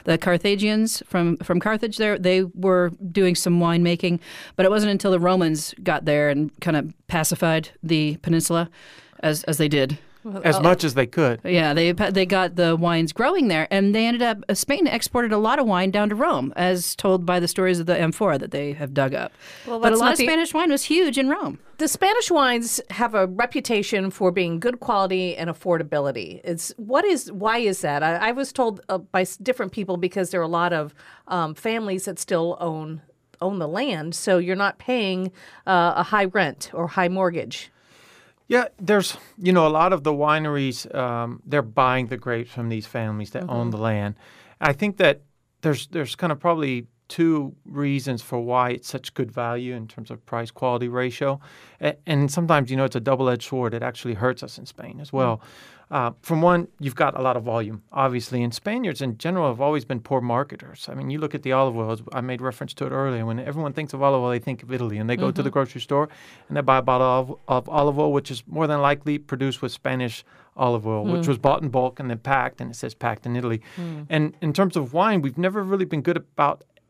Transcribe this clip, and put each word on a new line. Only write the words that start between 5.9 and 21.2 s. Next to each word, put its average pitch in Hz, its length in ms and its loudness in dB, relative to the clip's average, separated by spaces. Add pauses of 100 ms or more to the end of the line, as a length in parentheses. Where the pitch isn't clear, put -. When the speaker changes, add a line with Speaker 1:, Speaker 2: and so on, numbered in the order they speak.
Speaker 1:
there 147 240 4
and 143 200 0 (120)
kinda 151 240 0 (220)
pacified 160 640 0 (140)
the 156 400 0
peninsula 165 480 0 (480)
as, 151 240 0
as 147 160 0
they 156 80 4
did. 147 320 0 (260)
Speaker 2:
Well, 196 200 -10
Speaker 3:
As 165 100 6
Speaker 2:
oh. 190 60 2
Speaker 3:
much 175 240 6
as 135 80 0
they 127 120 4
could. 120 380 2
Speaker 1:
Yeah, 165 300 2
they, 165 180 4
they 190 340 0
got 185 300 0
the 165 220 4
wines 165 340 2
growing 277 380 2
there, 156 200 2
and 196 240 4
they 226 140 2
ended 240 140 0
up, 226 160 2 (100)
uh, - 60 0
Spain 285 340 2
exported 233 460 0
a 214 40 2
lot 226 220 2
of 269 80 2
wine 190 240 2
down 208 160 2
to 208 80 -2
Rome, 208 400 0
as 180 400 0
told 185 300 2
by 180 160 2
the 175 80 0
stories 185 320 2
of 165 60 -4
the 175 140 2
amphora 165 360 2
that - 140 -6
they 143 200 -4
have 143 220 -8
dug 135 200 2
up. 123 200 -6 (340)
Speaker 2:
Well, 226 140 -6
Speaker 1:
But 233 60 6
a - 20 6
Speaker 2:
that's 226 100 6
Speaker 1:
lot 233 60 4
Speaker 2:
not 254 80 6
Speaker 1:
of 330 60 0
Speaker 2:
the 262 80 2
Speaker 1:
Spanish 320 260 2
wine 311 180 2
was 277 140 0
huge 311 320 2
in 262 100 2